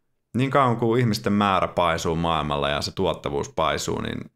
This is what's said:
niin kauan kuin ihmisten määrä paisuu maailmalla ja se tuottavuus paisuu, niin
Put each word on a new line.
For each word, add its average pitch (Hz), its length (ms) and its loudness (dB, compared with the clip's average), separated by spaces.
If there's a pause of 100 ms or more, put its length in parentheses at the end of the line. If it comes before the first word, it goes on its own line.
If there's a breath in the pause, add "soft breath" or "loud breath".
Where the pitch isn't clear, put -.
(380)
niin 131 120 0
kauan 131 280 4
kuin 117 220 2
ihmisten 101 340 0
määrä 95 340 2
paisuu 82 480 0
maailmalla 76 540 0
ja 71 120 -2
se - 100 -6
tuottavuus 71 580 -2
paisuu, 76 520 -2
niin 76 160 -6 (180)